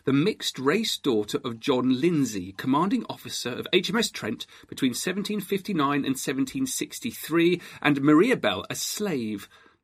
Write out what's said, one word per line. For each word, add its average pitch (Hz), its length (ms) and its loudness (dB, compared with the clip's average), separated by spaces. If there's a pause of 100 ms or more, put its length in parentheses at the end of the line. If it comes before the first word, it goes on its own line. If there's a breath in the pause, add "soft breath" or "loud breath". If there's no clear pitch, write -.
the 139 80 0
mixed 151 480 0
race 170 380 0
daughter 110 480 0
of 117 160 -6
John 127 400 2
Lindsay, 113 560 0
commanding 175 500 2
officer - 440 -8
of - 200 -8
H 175 180 2
M 180 60 -4
S 226 160 0
Trent - 340 -6 (220 loud breath)
between 127 260 0
seventeen 202 460 -4
fifty-nine 156 640 0
and 131 160 -2
seventeen 135 460 -2
sixty-three, 170 960 0 (200 loud breath)
and 139 200 2
Maria 160 340 6
Bell, - 340 -2
a - 60 -6
slave. 120 720 -4 (360 soft breath)